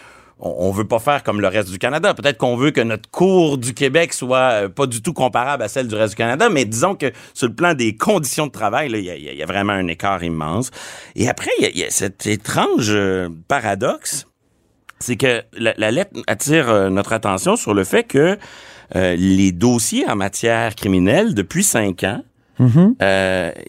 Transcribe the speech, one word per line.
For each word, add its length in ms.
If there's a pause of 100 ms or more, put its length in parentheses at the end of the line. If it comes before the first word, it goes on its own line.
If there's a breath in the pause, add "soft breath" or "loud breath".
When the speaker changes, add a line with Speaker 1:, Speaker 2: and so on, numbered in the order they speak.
(440 loud breath)
Speaker 1:
on, 240
on 40
veut 160
pas 100
faire 240
comme 180
le 80
reste 220
du 80
Canada. 360
Peut-être 240
qu'on 180
veut 160
que 80
notre 300
Cour 480
du 160
Québec 380
soit, 260 (260)
euh, 40
pas 180
du 160
tout 100
comparable 500
à 60
celle 180
du 80
reste 200
du 20
Canada, 340
mais 140
disons 320
que 160 (220 loud breath)
sur 120
le 80
plan 200
des 200
conditions 520
de 60
travail, 360
là, 100
il 60
y 60
a, 60
il 60
y 60
a, 40
il 60
y 40
a 40
vraiment 280
un 120
écart 380
immense. 460 (440 loud breath)
Et 140
après, 220 (100)
il 40
y 20
a, 40
il 80
y 60
a 60
cet 360
étrange, 640
euh, 400 (200)
paradoxe, 760 (720)
c'est 180
que 260 (100)
la, 240
la 160
lettre 200 (140)
attire, 440
euh, 180
notre 240
attention 420
sur 200
le 100
fait 200
que, 320 (600 loud breath)
euh, 200
les 360
dossiers 580
en 60
matière 580
criminelle, 600
depuis 280
cinq 420
ans, 180 (360)
Speaker 2:
Mhm. 420
Speaker 1:
euh, 500 (180)